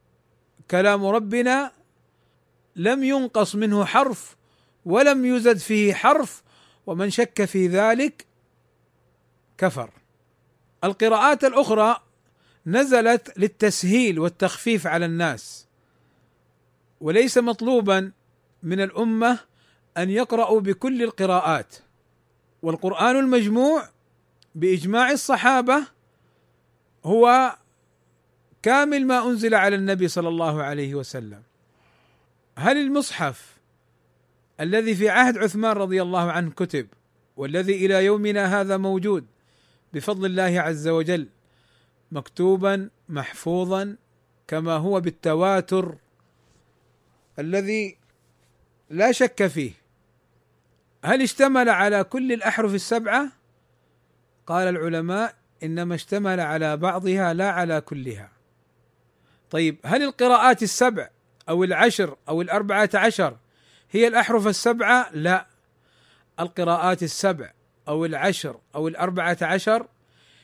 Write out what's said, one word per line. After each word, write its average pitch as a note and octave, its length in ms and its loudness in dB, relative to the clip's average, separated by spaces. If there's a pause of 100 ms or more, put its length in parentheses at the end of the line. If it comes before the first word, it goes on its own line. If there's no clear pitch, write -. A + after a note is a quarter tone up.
(720)
كلام G3 360 2
ربنا، A#3+ 680 0 (1040)
لم A#3+ 280 0
ينقص B3+ 500 0
منه G#3 300 0
حرف B3 520 -2 (480)
ولم C4 400 4
يزد A#3+ 320 2
فيه G#3 380 0
حرف، C4+ 480 2 (440)
ومن F#3+ 240 -4
شك A#3 340 -2
في F#3 240 0
ذلك A3 580 0 (1300)
كفر. C3+ 320 -4 (920)
القراءات A3+ 600 2
الأخرى A3+ 520 2 (720)
نزلت A#3 720 2
للتسهيل G3+ 800 0
والتخفيف F3 680 -2
على E3+ 200 -2
الناس، E3 600 -6 (1300)
وليس G#3 380 2
مطلوبا A3+ 720 0 (500)
من F3+ 180 -4
الأمة A3+ 580 0 (580)
أن F3+ 140 -2
يقرأوا A3 500 0
بكل A#3+ 420 -2
القراءات، F3+ 760 -2 (840)
والقرآن F#3 540 0
المجموع B3+ 720 2 (640)
بإجماع F#3 560 0
الصحابة C4 760 2 (1200)
هو A#3+ 520 4 (1080)
كامل C#4 440 2
ما B3 220 2
أنزل A3+ 260 0
على G3+ 220 4
النبي G3 320 0
صلى E3+ 200 -4
الله E3 340 -2
عليه C#3+ 320 -6
وسلم. A2+ 480 -12 (1160)
هل G#3 180 2
المصحف C#4 800 -4 (1040)
الذي G#3+ 340 0
في G3 140 2
عهد A#3 300 4
عثمان G#3+ 340 0
رضي F#3+ 300 -2
الله F3 300 -2
عنه E3+ 180 -4
كتب، D3 360 -6 (500)
والذي F#3 500 -2
إلى F#3+ 180 4
يومنا G3+ 560 0
هذا G3 160 -2
موجود F#3+ 500 -2 (640)
بفضل F#3+ 340 -6
الله F#3 340 0
عز D#3 280 -4
وجل، E3 400 -2 (840)
مكتوبا F#3+ 800 -2 (180)
محفوظا F3+ 880 -6 (520)
كما D#3+ 240 -4
هو F3 280 -2
بالتواتر F3 960 -2 (1400)
الذي G3 600 -4 (920)
لا G3+ 220 2
شك A#3+ 340 0
فيه، C#3 260 -6 (1300)
هل B3+ 180 0
اشتمل C4 460 2
على G3+ 360 2
كل B3+ 280 -4
الأحرف A3 420 -2
السبعة؟ A3+ 540 -2 (1160)
قال F3+ 220 0
العلماء: E3+ 640 -4 (280)
"إنما E3+ 320 -4
اشتمل F#3+ 460 -4
على D#3 360 -2
بعضها F#3 580 -2
لا F#3+ 160 0
على E3+ 300 -2
كلها". B2+ 500 -12 (1200)
طيب، D#3 340 -2
هل A3 180 0
القراءات B3 600 2
السبع G#3+ 480 0 (380)
أو F3 160 0
العشر F3+ 520 2 (120)
أو E3 140 -2
الأربعة G3+ 520 0
عشر F#3+ 420 0 (540)
هي A3+ 160 4
الأحرف A3 400 2
السبعة؟ A#3 640 2
لا، E3+ 340 -2 (920)
القراءات F3 640 -2
السبع E3 500 -4 (400)
أو D#3+ 120 -2
العشر D#3 560 -4 (140)
أو D#3 140 -4
الأربعة F3 540 -2
عشر G3 440 0 (580)